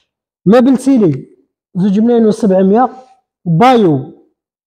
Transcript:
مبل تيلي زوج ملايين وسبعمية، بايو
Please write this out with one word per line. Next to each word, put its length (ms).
مبل 320
تيلي 480
زوج 240
ملايين 260
وسبعمية، 640
بايو 760